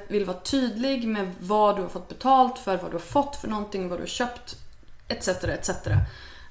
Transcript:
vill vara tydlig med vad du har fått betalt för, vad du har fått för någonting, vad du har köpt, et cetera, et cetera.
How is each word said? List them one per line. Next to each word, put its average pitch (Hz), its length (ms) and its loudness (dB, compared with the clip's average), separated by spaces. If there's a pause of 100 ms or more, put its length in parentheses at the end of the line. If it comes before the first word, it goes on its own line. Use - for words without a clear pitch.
vill 202 180 2
vara 180 140 -4
tydlig 247 680 0
med 202 320 0
vad 202 360 4
du 196 60 -2
har 175 80 -4
fått - 200 -10
betalt 254 500 4
för, 190 180 0
vad 170 140 -6
du 170 40 -4
har 170 60 -4
fått 185 340 0
för - 120 -8
någonting, 202 420 -4
vad 175 100 -6
du 170 40 -6
har 180 40 -8
köpt, - 480 -4 (520)
et 175 160 -4
cetera, 180 300 0
et - 120 -4
cetera. - 300 0 (560)